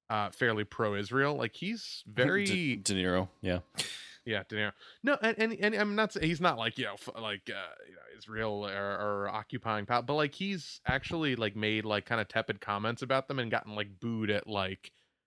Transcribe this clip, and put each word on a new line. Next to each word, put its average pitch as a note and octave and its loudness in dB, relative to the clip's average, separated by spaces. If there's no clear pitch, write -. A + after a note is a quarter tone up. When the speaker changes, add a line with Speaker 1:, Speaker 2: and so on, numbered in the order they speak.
Speaker 1:
uh, G#2 0
fairly A2 2
pro-Israel. A2+ 0
Like, A#2+ -2
he's - -8
Speaker 2:
<laughs> A2 -16
De-, B2+ 4
Speaker 1:
very F3+ 4
Speaker 2:
De G2+ 0
Niro, F#2 4
yeah. F2 2
Speaker 1:
Yeah, G#2 -2
De A2 -6
Niro. G#2 0
No, C#4 2
and, A3 2
and, A3 2
and G#3 2
I'm G#3 2
not G#3+ 2
sa-, G3+ -4
he's D#3+ 2
not E3 4
like, A2+ 0
you A#2+ -2
know, G2+ -4
f-, - -12
like, G#2 -6
uh, F#2+ -6
you F#2 -20
know, E2 -20
Israel A2 -2
or, F#2+ -4
or G2+ -2
occupying G#2+ -2
power, A#2+ 4
but, B2+ 0
like, D3 2
he's F#3+ -6
actually, C#3 0
like, G#2+ 0
made, G#2+ 2
like, G#2 2
kinda A2+ 0
tepid G#2+ 0
comments G#2+ -2
about C3+ 0
them C#3 -2
and A#2 0
gotten, A2 -2
like, G2+ -6
booed A2 -2
at, G#2 2
like, G2 -4